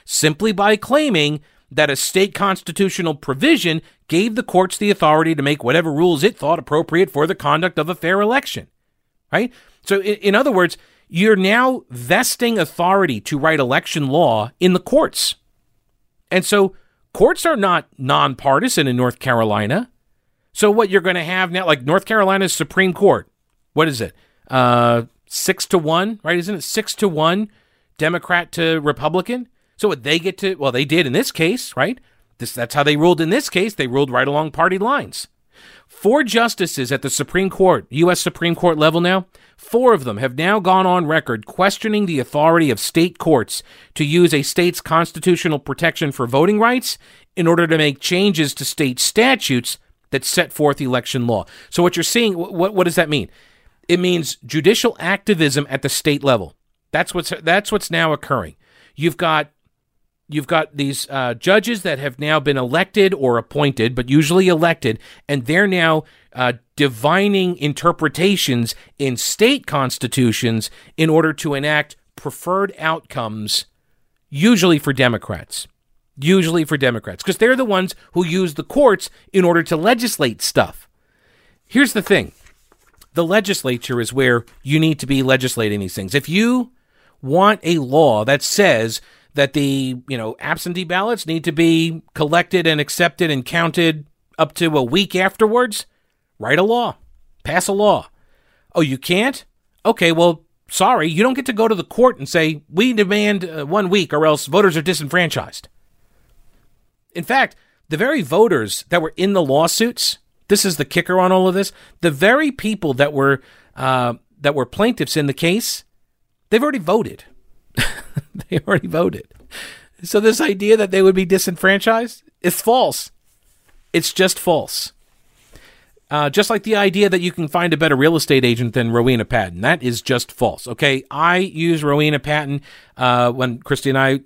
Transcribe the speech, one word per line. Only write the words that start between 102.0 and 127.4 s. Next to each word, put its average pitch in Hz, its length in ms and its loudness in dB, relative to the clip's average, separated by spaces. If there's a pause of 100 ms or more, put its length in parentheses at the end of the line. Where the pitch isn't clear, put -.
and 135 100 -10
say, 160 400 0
"We 233 240 2
demand, 208 520 0
uh, 156 200 -8
one 185 240 0
week 180 240 0
or 156 120 2
else 156 200 2
voters 170 320 2
are 160 40 -2
disenfranchised." 151 880 -4 (1400)
In 170 120 -10
fact, - 320 -2 (320)
the 156 80 -4
very 254 240 0
voters 147 680 2
that 170 140 0
were 156 160 -6
in 196 160 0
the 190 80 2
lawsuits, 165 800 0 (280)
this 196 160 2
is 180 140 -2
the - 80 -2
kicker 180 340 -2
on 185 100 4
all 185 160 4
of 185 80 2
this, 196 200 -4 (260)
the 170 100 2
very 233 420 2
people 208 420 -4
that 143 180 2
were, 139 300 2 (340)
uh, 127 380 -2 (260)
that 143 160 0
were 127 100 0
plaintiffs 208 520 -2
in 147 80 0
the 135 80 -2
case, 180 500 -2 (640)
they've 233 140 2
already 277 160 -2
voted. 180 460 -2 (520)
<laughs> - 60 0 (640)
They - 100 -2
already - 280 -2
voted. 170 400 -4 (760)
So 208 180 0
this 220 180 4
idea 214 380 2
that 202 140 0
they 190 100 2
would 190 140 6
be 190 100 0
disenfranchised 190 960 0 (180)
is 175 200 -2
false. 226 500 0 (800)
It's - 220 -2
just 185 260 0
false. - 540 -2 (1160)
Uh, 147 200 0
just 202 200 0
like 208 140 -2
the 214 120 -2
idea 202 340 2
that 180 120 0
you 175 100 -4
can 160 160 -6